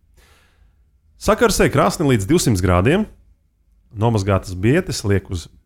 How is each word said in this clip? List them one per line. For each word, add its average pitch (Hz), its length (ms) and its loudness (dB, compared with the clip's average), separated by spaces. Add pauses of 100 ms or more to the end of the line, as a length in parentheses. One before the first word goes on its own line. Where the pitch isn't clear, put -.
(1200)
Sakarsē 208 500 2
krāsni 165 400 0
līdz 101 160 0
divsimt 123 360 0
grādiem. 101 440 2 (880)
Nomazgātas 101 640 -2
bietes 131 480 -2
liek 98 240 -2
uz 87 160 -8 (200)